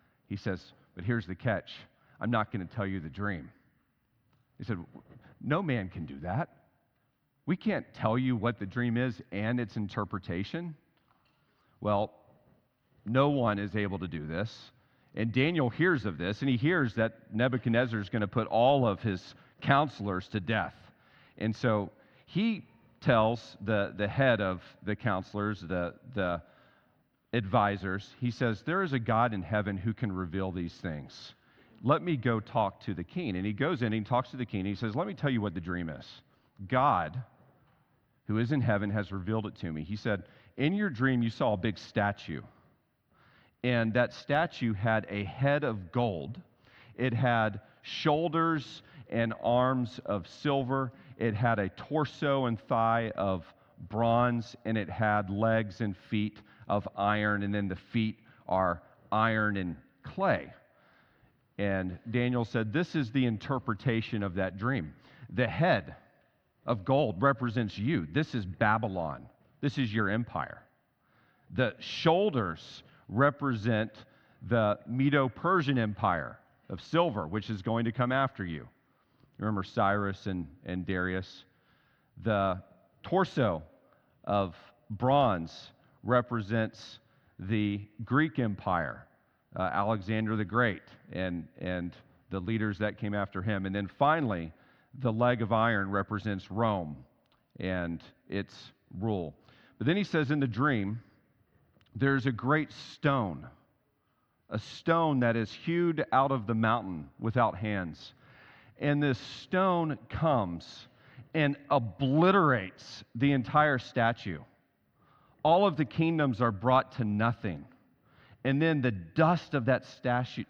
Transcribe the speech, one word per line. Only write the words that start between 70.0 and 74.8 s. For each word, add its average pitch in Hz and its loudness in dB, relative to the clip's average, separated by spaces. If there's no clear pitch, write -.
empire. 101 -4
The 123 0
shoulders 160 0
represent 117 0
the 107 2